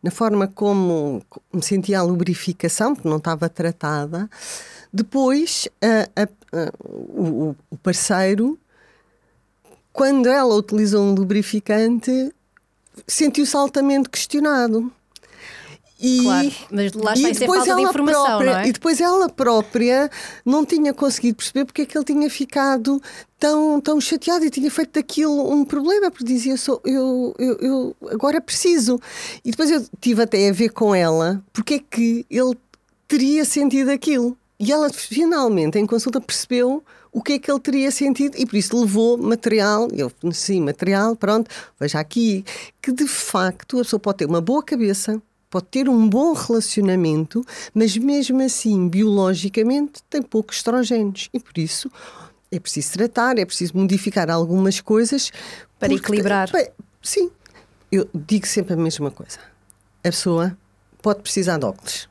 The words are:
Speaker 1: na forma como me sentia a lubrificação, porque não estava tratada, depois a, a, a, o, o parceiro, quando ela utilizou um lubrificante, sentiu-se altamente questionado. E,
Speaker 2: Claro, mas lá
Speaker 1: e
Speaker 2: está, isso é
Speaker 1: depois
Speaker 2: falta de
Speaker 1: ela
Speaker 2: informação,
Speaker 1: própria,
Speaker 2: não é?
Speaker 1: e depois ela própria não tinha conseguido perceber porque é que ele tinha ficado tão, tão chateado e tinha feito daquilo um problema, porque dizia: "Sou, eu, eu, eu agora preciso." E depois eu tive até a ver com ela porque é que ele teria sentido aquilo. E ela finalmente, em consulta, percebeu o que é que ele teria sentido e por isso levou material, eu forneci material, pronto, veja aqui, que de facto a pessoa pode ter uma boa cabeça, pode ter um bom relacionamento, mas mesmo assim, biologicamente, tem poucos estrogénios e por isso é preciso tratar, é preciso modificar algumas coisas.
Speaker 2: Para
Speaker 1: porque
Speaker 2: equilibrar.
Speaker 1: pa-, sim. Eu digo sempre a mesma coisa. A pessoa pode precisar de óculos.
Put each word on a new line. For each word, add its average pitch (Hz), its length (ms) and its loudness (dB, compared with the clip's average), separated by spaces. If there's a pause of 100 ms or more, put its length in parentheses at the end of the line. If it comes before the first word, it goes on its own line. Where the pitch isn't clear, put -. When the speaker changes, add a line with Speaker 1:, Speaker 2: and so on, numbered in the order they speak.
Speaker 1:
na 175 100 -4
forma 208 340 0
como 180 720 0 (320)
me 185 100 -2
sentia 196 360 0
a 185 40 2
lubrificação, 180 920 -2
porque - 140 -4
não 156 100 0
estava 160 320 -4
tratada, 160 800 -4 (640)
depois 269 760 0 (140)
a, 214 400 2
a, - 20 2
a, - 480 -6 (160)
o, 143 680 -4 (140)
o 151 80 -14
parceiro, 196 800 0 (1400)
quando 269 360 2
ela 254 260 4
utilizou 208 500 2
um 196 100 2
lubrificante, 220 1160 0 (760)
sentiu-se 294 500 0
altamente 277 520 2
questionado. 247 840 0 (1120)
E, 254 200 2
Speaker 2:
Claro, 269 300 2 (180)
mas 202 240 -2
lá 220 180 -2
Speaker 1:
e - 40 0
Speaker 2:
está, 285 140 4
isso 208 80 -4
é - 20 -2
Speaker 1:
depois 359 180 2
Speaker 2:
falta - 60 2
de 370 60 2
Speaker 1:
ela 370 200 2
Speaker 2:
informação, 285 340 2
Speaker 1:
própria, 254 280 2
Speaker 2:
não 185 80 0
é? 214 80 0
Speaker 1:
e 254 40 0
depois 320 280 0
ela 359 280 2
própria 240 840 2 (360)
não 294 180 2
tinha 294 300 0
conseguido 240 420 0
perceber - 300 -4
porque - 160 -6
é 277 40 -2
que - 120 -4
ele 285 80 -2
tinha 294 240 2
ficado 277 720 0 (360)
tão, 302 440 2
tão 302 180 0
chateado 330 440 0
e 294 60 2
tinha 269 200 -2
feito - 240 -4
daquilo 294 580 0
um 294 120 4
problema, 339 460 0
porque - 140 -12
dizia: 254 320 0
"Sou, 254 300 -2
eu, 262 520 0
eu, 254 220 0
eu 262 360 -2 (140)
agora 285 300 0
preciso." 262 580 2 (460)
E 240 60 -4
depois 302 200 0
eu 302 140 2 (160)
tive 233 220 2
até 202 260 2
a 196 40 4
ver 220 180 2
com 214 240 2
ela 170 480 2 (100)
porque 254 220 -2
é 277 60 0
que 233 500 0
ele 254 260 0 (500)
teria 285 380 2
sentido 269 460 2
aquilo. 262 460 0 (220)
E 214 140 -2
ela 302 180 2
finalmente, 226 880 0
em 208 80 2
consulta, 233 340 -2
percebeu 247 600 -2 (300)
o 233 100 -4
que 294 120 -2
é 277 40 -2
que 277 120 -6
ele 277 100 2
teria 269 300 0
sentido 277 480 0
e 262 80 0
por 202 100 -4
isso 208 220 0
levou 226 400 4
material, 220 760 2
eu 131 160 -4 (120)
forneci 175 400 -2
material, 196 560 0
pronto, 220 340 0 (280)
veja 147 200 -2
aqui, 196 460 0 (360)
que 269 120 -4
de 269 160 0
facto - 720 -2
a 247 40 0
pessoa 226 160 -2
pode 196 200 -2
ter 156 80 0
uma 170 140 0
boa 247 220 0
cabeça, 214 580 -2 (280)
pode 185 240 -4
ter 262 160 0
um 226 200 4
bom 285 260 4
relacionamento, 190 1120 0 (300)
mas 214 220 2
mesmo 262 460 0
assim, 214 460 0
biologicamente, 202 1200 0
tem 285 140 -4
poucos - 360 -4
estrogénios 226 760 0
e 247 60 -4
por - 180 -10
isso 165 320 -4 (640)
é 175 80 -6
preciso - 320 -8
tratar, 233 460 0
é 190 60 0
preciso 175 320 -4
modificar 190 540 0
algumas 180 500 0
coisas. 226 520 0 (460)
Speaker 2:
Para 202 100 -2
Speaker 1:
porque 190 160 0
Speaker 2:
equilibrar. 196 480 0
Speaker 1:
pa-, - 160 0 (340)
sim. 359 280 -2 (600)
Eu 190 240 0
digo 185 320 -2
sempre 190 280 -2
a - 20 -2
mesma 160 340 -2
coisa. - 280 -18 (640)
A 175 60 2
pessoa 175 460 -2 (460)
pode 208 200 -2
precisar 180 360 -2
de 135 60 -4
óculos. - 460 -8